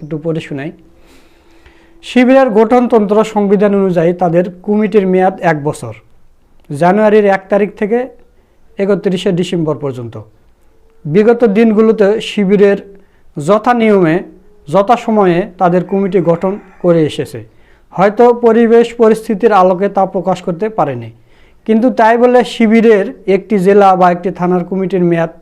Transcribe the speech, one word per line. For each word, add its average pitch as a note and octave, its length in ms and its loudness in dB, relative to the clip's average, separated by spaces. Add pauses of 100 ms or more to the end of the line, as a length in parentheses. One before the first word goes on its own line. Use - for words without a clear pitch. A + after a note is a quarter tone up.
একটু D#3 140 -10
পড়ে D#3+ 220 -6
শোনাই। D3+ 320 -12 (1300)
শিবিরের B3+ 480 2
গঠনতন্ত্র A3 760 2
সংবিধান G3+ 520 0
অনুযায়ী F3+ 380 0
তাদের F3 320 0 (180)
কমিটির G#3 440 0
মেয়াদ F#3 340 0
এক D#3+ 220 -2
বছর, B2+ 300 -8 (840)
জানুয়ারির G#3 480 2
এক G3 240 0
তারিখ G3+ 280 0
থেকে A#3 300 -4 (680)
একত্রিশে G3 540 -2
ডিসেম্বর E3 440 -4
পর্যন্ত। B2 420 -10 (880)
বিগত G#3+ 400 2
দিনগুলোতে A3 760 2
শিবিরের G3+ 720 0 (520)
যথা G#3+ 260 2
নিয়মে, G3 500 2 (440)
যথা G3+ 300 0
সময়ে G3+ 600 0
তাদের F3+ 280 0
কমিটি G3 360 -2
গঠন E3+ 380 -2 (220)
করে E3+ 200 2
এসেছে। B2+ 440 -6 (440)
হয়তো G#3+ 440 2
পরিবেশ A#3 600 2
পরিস্থিতির A3 580 0
আলোকে F#3+ 380 2
তা F#3+ 160 -2
প্রকাশ F#3 360 -4
করতে F#3+ 280 -6
পারেনি, C3+ 420 -6 (540)
কিন্তু A3 240 2
তাই A#3 280 2
বলে B3 260 2
শিবিরের A3+ 840 0
একটি F#3+ 320 -2
জেলা G3 360 4
বা F3+ 160 2
একটি F3+ 200 -6
থানার F3+ 320 -2
কমিটির F#3 400 -4
মেয়াদ E3+ 260 0 (120)